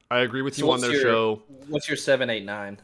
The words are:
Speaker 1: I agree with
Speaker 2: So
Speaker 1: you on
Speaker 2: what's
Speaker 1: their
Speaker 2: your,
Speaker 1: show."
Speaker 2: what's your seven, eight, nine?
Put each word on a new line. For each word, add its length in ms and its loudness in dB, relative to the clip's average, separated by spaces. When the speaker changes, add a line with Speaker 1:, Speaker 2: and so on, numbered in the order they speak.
Speaker 1:
I 80 2
agree 220 0
with 140 -4
Speaker 2:
So 100 -2
Speaker 1:
you 0 -
on 60 4
Speaker 2:
what's 120 2
Speaker 1:
their 80 0
Speaker 2:
your, 100 2
Speaker 1:
show." 400 2
Speaker 2:
what's 180 -4
your 100 -4
seven, 320 0
eight, 140 -4
nine? 400 -10